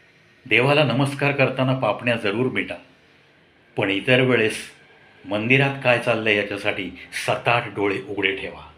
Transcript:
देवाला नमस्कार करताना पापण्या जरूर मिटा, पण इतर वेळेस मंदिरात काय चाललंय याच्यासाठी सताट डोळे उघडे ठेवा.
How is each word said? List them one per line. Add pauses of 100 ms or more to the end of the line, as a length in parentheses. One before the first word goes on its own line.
(460)
देवाला
नमस्कार
करताना
पापण्या
जरूर
मिटा, (1000)
पण
इतर
वेळेस (640)
मंदिरात
काय
चाललंय
याच्यासाठी (360)
सताट (120)
डोळे
उघडे
ठेवा.